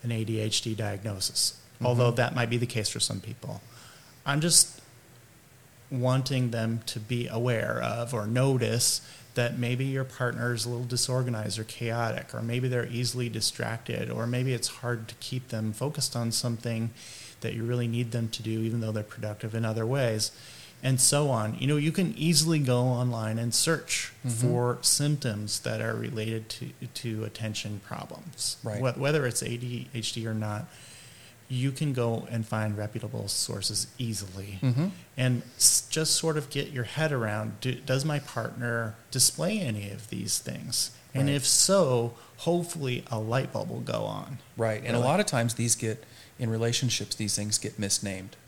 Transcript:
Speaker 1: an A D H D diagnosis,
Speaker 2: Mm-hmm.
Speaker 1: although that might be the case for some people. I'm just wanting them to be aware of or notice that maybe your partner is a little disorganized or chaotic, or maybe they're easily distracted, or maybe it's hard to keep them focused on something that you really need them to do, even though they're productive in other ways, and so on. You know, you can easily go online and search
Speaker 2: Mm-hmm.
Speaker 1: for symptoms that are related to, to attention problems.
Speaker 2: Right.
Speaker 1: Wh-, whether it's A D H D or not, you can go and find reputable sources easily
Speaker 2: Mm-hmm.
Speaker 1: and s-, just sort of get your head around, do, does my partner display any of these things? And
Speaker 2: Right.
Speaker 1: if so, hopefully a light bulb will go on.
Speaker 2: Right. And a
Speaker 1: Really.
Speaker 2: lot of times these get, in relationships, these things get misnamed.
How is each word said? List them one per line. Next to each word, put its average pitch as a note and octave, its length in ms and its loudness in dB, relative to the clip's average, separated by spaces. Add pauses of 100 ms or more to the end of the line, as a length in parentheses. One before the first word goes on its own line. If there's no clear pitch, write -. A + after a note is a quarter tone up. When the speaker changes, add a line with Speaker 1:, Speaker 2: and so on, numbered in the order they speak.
Speaker 1:
an A#2+ 80 -2
A A2+ 120 0
D A2 160 0
H G#2+ 220 0
D A2 140 -4
diagnosis, G2+ 800 -2 (180)
Speaker 2:
Mm-hmm. A#2+ 120 -2
Speaker 1:
although A#2+ 240 6
that A#2+ 240 2
might A#2+ 140 0
be A#2+ 80 2
the A#2 80 2
case A2 240 -2
for - 120 -4
some G2+ 180 0
people. - 420 -10 (640)
I'm C#3+ 160 2
just - 380 6 (1120)
wanting B2+ 600 2
them A2+ 360 0
to - 120 -6
be A#2+ 280 -2
aware A#2 540 0
of A#2+ 320 -2
or G#2+ 140 -2
notice A#2+ 760 4 (340)
that A#2+ 220 2
maybe B2 280 0
your C3+ 200 -2
partner A#2+ 480 -2
is A2 120 -2
a A#2+ 40 -4
little A#2+ 160 -2
disorganized A#2+ 760 0
or A2 60 -4
chaotic, A#2 680 -2
or A#2 80 -4
maybe A#2+ 280 0
they're B2 180 0
easily A#2+ 400 -2
distracted, A2+ 840 -2
or A#2 160 -2
maybe B2+ 280 0
it's A#2 160 -2
hard A#2 400 -4
to - 60 -12
keep - 340 -8
them A2 240 -2
focused C#3+ 420 -2
on A#2 160 -2
something A2+ 600 -2 (500)
that - 120 -4
you A2+ 100 -4
really A#2+ 240 0
need A#2 240 0
them A#2 180 0
to A2+ 120 -8
do, A2 200 -2
even A2+ 180 0
though A2 140 -2
they're G#2+ 100 -2
productive G#2+ 500 -8
in A2+ 120 0
other A2 200 0
ways, A#2 460 2 (500)
and C3 200 4
so C#3+ 280 4
on. A2+ 300 0
You C3 80 2
know, D3 100 4
you D3 140 2
can F3 260 0
easily D#3+ 420 4
go B2+ 240 4
online A#2+ 540 2
and A#2 160 0
search - 600 0 (120)
Speaker 2:
Mm-hmm. B2+ 40 -2 (180)
Speaker 1:
for A#2+ 340 4
symptoms C3 760 2
that A2+ 220 -2
are A2+ 120 -2
related A2+ 560 -4
to, B2+ 200 -8 (260)
to A2 300 -4
attention G#2+ 600 -6
problems. - 800 -8
Speaker 2:
Right. G#2+ 160 -2
Speaker 1:
Wh-, B2 180 0
whether C#3 300 2
it's - 160 -2
A A#2 140 -4
D B2 360 -6
H - 200 -4
D A2+ 120 -4
or A2+ 80 -2
not, G#2+ 320 -2 (840)
you C3 240 -2
can C#3+ 220 -2
go A#2 380 0
and A2+ 160 -2
find G#2+ 280 0
reputable G#2+ 520 -6
sources - 580 -2 (140)
easily G2 640 -6
Speaker 2:
Mm-hmm. C3 240 4 (280)
Speaker 1:
and B2+ 280 2 (140)
s-, - 340 6
just D#3 240 2
sort D#3+ 220 2
of C#3+ 120 -4
get C#3 220 -2
your B2 140 -2
head D3+ 260 0
around, A2 500 -2
do, B2+ 140 0
does C3+ 280 0
my D3 140 2
partner A#2 800 -4 (160)
display F3+ 480 2
any G#2+ 320 -2
of - 180 -12
these - 300 -2
things? - 500 -4 (240)
And C3+ 140 2
Speaker 2:
Right. C#3+ 80 4
Speaker 1:
if C3+ 100 0
so, B2+ 720 6 (220)
hopefully E3+ 760 0
a A2+ 80 -2
light A#2+ 340 0
bulb - 160 -2
will A#1+ 120 -4
go A1+ 240 -2
on. G#1 340 -6 (180)
Speaker 2:
Right. A2 220 0
And A#2+ 100 -6
a A#2 40 0
Speaker 1:
Really. A#2+ 100 4
Speaker 2:
lot D3+ 160 4
of G#3 80 2
times A#2 260 2
these A#2 220 2
get, A2 280 -2 (360)
in A#2+ 100 0
relationships, A#2 680 0
these G#2+ 200 -2
things G#2 240 0
get - 180 -6
misnamed. G2 580 -2 (120)